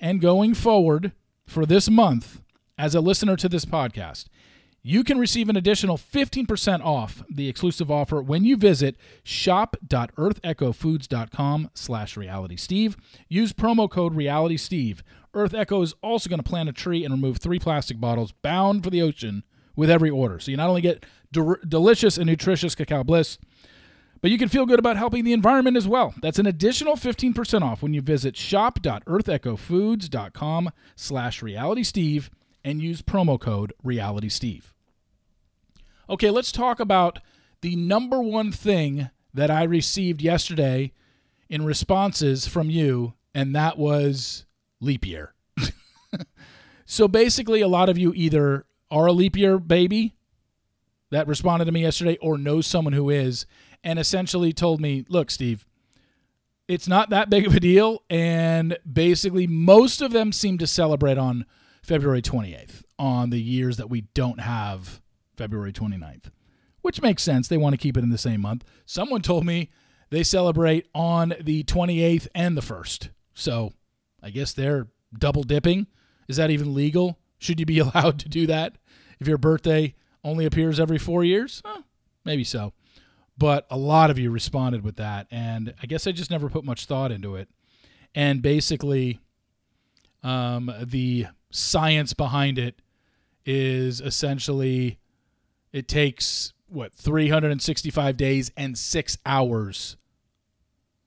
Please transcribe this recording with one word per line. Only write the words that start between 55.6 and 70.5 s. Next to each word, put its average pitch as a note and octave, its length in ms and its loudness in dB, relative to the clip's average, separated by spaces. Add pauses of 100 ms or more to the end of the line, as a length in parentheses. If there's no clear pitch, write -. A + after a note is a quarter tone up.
it's F3+ 200 -4
not F3+ 220 4
that G#3 200 2
big G3+ 160 4
of F#3+ 100 6
a - 40 6
deal." G3 500 6
And E3 680 0 (140)
basically, F3+ 560 2
most F#3 540 8
of C4+ 100 -2
them A3 200 2
seem F#3+ 260 -2
to E3 100 -2
celebrate D3 500 2
on B2+ 280 -2 (380)
February C#3 380 0
twenty-eighth, F#2+ 640 -8 (140)
on B2 320 -2
the A#2+ 120 -2
years B2 360 -2
that A2 120 -10
we A#2 120 -4 (120)
don't B2 280 -4
have G2+ 600 -8 (360)
February G#2 340 -8
twenty-ninth, F#2 600 -10 (500)
which - 200 -6
makes G#3+ 220 2
sense. C3 240 0
They E3+ 100 0
want D3 160 2
to C3+ 40 0
keep C#3 180 -2
it C3 80 0
in A#2+ 60 2
the A#2 80 0
same A2 240 -4
month. G#2+ 240 -6 (200)
Someone A3+ 360 -6
told E3+ 240 0
me E3+ 240 -4 (400)
they D#3+ 140 -2
celebrate E3 720 2